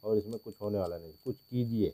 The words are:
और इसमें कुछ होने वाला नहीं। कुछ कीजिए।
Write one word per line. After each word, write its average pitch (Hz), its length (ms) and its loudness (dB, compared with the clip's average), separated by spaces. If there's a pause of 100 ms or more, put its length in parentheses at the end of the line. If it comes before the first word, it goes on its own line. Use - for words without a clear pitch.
और 107 140 4
इसमें 107 220 0
कुछ - 220 -12
होने 104 180 0
वाला 85 200 0
नहीं। 82 140 -14 (120)
कुछ 127 160 -4
कीजिए। 117 540 0